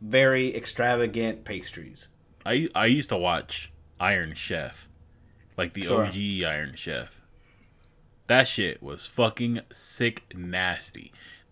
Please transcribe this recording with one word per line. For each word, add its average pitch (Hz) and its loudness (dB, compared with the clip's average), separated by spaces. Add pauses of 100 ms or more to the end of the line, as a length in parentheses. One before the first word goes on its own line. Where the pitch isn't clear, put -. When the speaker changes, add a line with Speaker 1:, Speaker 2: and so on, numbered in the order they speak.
Speaker 1:
very 131 4
extravagant 113 0
pastries. 87 -12 (380)
Speaker 2:
I, 135 2
I 107 4
used 135 4
to 107 0
watch - -2 (260)
Iron 90 0
Chef. - -8 (680)
Like, 87 -2
the 98 -6
Speaker 1:
Sure. 98 2
Speaker 2:
O - -4
G 98 -4
Iron 76 -4
Chef. - -8 (1080)
That 127 8
shit 90 -2
was - -10
fucking 120 0 (100)
sick - -2
nasty. 90 -4 (400)